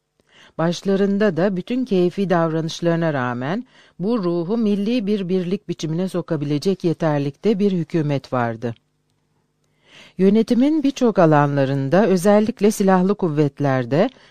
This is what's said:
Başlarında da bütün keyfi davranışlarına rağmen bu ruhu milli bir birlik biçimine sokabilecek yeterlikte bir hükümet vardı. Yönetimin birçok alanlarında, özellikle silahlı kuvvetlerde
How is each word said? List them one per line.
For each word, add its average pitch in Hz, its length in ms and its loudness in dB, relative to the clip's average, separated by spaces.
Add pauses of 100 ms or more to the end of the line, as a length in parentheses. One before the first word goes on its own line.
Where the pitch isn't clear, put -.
(580)
Başlarında 196 800 0
da 185 200 0
bütün 247 280 -4
keyfi 180 440 0
davranışlarına 165 840 -2
rağmen 131 520 -4 (340)
bu 214 240 -2
ruhu 175 340 -2
milli 208 500 -2
bir 196 220 -2
birlik 185 400 -4
biçimine 170 400 -4
sokabilecek 156 760 -4
yeterlikte 160 760 -2
bir 202 120 2
hükümet 151 640 -2
vardı. 117 420 -4 (1400)
Yönetimin 226 680 2
birçok 254 360 0
alanlarında, 143 840 2
özellikle 202 680 2
silahlı 190 440 2
kuvvetlerde 143 920 0 (220)